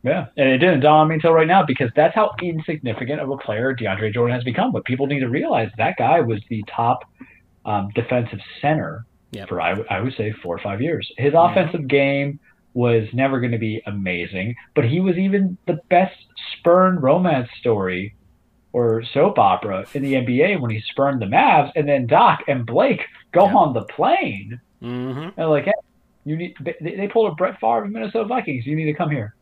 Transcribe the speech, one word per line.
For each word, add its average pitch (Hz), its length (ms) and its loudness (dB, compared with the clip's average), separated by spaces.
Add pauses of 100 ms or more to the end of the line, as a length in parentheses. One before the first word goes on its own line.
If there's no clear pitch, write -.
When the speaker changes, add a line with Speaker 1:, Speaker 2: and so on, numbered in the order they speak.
Speaker 1:
Yeah, 156 240 -2 (100)
and 135 120 4
it 131 100 4
didn't 160 220 4
dawn 151 200 8
on 156 60 6
me 160 80 0
until 165 180 4
right 160 140 6
now 185 160 4
because 135 320 0
that's 156 180 4
how 214 260 2
insignificant 156 800 -6
of 139 100 -6
a 135 60 -6
player 120 380 -4
DeAndre 107 380 -4
Jordan 120 220 2
has 123 80 -4
become. 185 280 -2
But - 140 -4
people 131 220 -2
need 143 140 -2
to 127 80 -2
realize 135 480 0
that 139 200 -2
guy 135 220 4
was 117 280 -2
the 107 200 -6
top, 117 360 -2 (640)
um, 101 300 -4
defensive 117 440 -2 (220)
center 110 440 -2 (260)
Speaker 2:
Yep. 98 180 -14
Speaker 1:
for, 90 100 -4
I, 82 100 0
w-, 101 200 -4
I 95 120 -2
would 127 140 -4
say, 110 160 -4
four 90 240 -8
or 82 40 -12
five 101 200 -6
years. 131 380 -4
His 143 160 2
Speaker 2:
Mm-hmm. 165 260 6
Speaker 1:
offensive 156 280 -2
game 139 520 0 (360)
was 117 380 2
never 135 260 0
gonna 120 180 -2
be 110 300 -4
amazing, 95 680 -6 (200)
but 143 100 2
he 131 140 0
was 185 180 0
even 190 480 0
the 165 140 -4 (100)
best 180 260 2 (380)
spurned 185 480 4
romance 143 480 2 (100)
story 98 540 -2 (600)
or 113 280 0 (120)
soap 165 260 4
opera 98 460 2 (100)
in 139 80 -4
the 135 140 0
N 123 80 0
B 123 180 2
A 196 140 2
when 123 120 -4
he 110 120 -4
spurned 139 400 -2
the 104 40 -4
Mavs, 151 500 4
and 151 140 0
then 135 160 2
Doc 175 420 4
and 131 180 -2
Blake 160 360 0 (300)
go 180 140 6
Speaker 2:
Yep. 190 100 0
Speaker 1:
on 160 180 4
the 110 120 -2
plane. 139 720 -2 (240)
Speaker 2:
Mm-hmm. 127 460 -8 (100)
Speaker 1:
And 165 100 0
like, 147 160 2
"Hey, 196 60 0 (540)
you 151 100 -6
need," 175 240 -10
they, 147 160 -8 (200)
they 196 120 -6
pulled 220 240 2
a 151 40 -10
Brett 190 260 -2
Favre 220 240 0
of 202 60 -6
Minnesota 214 360 -4
Vikings. 147 400 -6
"You 147 80 -4
need 156 100 -4
to 151 80 0
come 156 160 -4
here. 117 320 -6